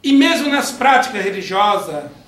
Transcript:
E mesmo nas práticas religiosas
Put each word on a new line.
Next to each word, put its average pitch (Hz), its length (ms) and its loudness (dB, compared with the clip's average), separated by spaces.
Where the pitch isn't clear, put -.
E 269 100 0
mesmo 294 360 4
nas 277 220 -2
práticas 254 520 0
religiosas 190 880 -4